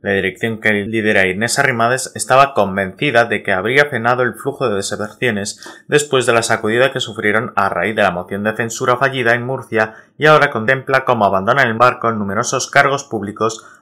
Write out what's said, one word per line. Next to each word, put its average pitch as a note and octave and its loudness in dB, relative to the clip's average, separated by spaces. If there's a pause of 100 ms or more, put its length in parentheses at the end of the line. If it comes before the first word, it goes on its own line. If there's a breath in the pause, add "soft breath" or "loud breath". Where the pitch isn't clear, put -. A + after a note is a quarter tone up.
La G#2 -4
dirección G2 -2
que A2 0
lidera G#2 0
Inés G2+ -2
Arrimadas B2+ 0
estaba C3+ 2
convencida G2 0
de G#2+ -4
que - -4
habría A#2 2
frenado B2 0
el A#2 -2
flujo C3+ -4
de G#2 -2
deserciones G#2 -6 (200 loud breath)
después C#3 0
de A#2+ 2
la A2+ 2
sacudida A#2 0
que C3+ -6
sufrieron G#2+ -4
a G2 2
raíz G2 -2
de G#2+ 2
la F#2+ 4
moción F#2+ -6
de G#2+ -2
censura A#2+ -2
fallida B2+ 0
en A#2+ -2
Murcia A2+ -2 (200 loud breath)
y C#3+ 2
ahora C#3+ 6
contempla C3 0
cómo A#2 2
abandonan G#2+ 2
el A2 -2
barco A#2 2
en A2 -4
numerosos G#2 -4
cargos C#3 2
públicos G#2+ -6 (160 loud breath)